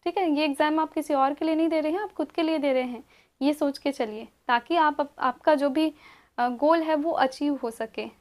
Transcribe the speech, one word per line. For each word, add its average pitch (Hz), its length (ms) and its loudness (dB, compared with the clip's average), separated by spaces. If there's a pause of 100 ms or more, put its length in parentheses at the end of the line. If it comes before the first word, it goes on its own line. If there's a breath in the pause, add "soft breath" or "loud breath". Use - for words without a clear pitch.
ठीक 349 140 -2
है, 359 140 2
ये 294 140 2
एग्जाम 302 340 0
आप 311 140 -2
किसी 302 200 -2
और 277 200 2
के 311 120 -4
लिए 320 100 2
नहीं 320 140 2
दे 320 100 0
रहे 302 120 -2
हैं, 359 80 -2
आप 415 140 -8
खुद 302 180 -4
के 339 120 -2
लिए 320 140 0
दे 277 160 0
रहे 254 100 2
हैं, 247 200 -8 (380 soft breath)
ये 294 120 2
सोच 285 240 -2
के 277 140 -2
चलिए, 226 360 -6 (200)
ताकि 240 280 0
आप, 302 260 2
आप, 285 180 -4
आपका 277 360 2
जो 277 140 0
भी, 311 240 0 (440 loud breath)
अ, 247 120 0
गोल 294 320 2
है 311 140 0
वो 302 160 -2
अचीव 269 520 -2
हो 233 80 -6
सके 220 360 -8 (140)